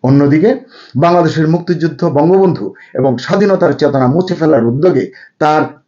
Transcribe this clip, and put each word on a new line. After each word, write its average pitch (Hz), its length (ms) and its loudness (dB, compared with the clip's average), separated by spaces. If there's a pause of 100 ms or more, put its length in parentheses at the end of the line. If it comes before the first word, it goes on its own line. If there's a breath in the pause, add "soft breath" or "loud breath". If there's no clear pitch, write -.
অন্যদিকে 143 560 2 (360 loud breath)
বাংলাদেশের 160 520 2
মুক্তিযুদ্ধ, 165 580 -2
বঙ্গবন্ধু 156 680 0 (200 loud breath)
এবং 131 240 -2
স্বাধীনতার 190 560 0
চেতনা 135 340 0
মুছে 180 280 -2
ফেলার 147 300 0
উদ্যোগে 131 460 0 (280 loud breath)
তার 151 220 0 (260)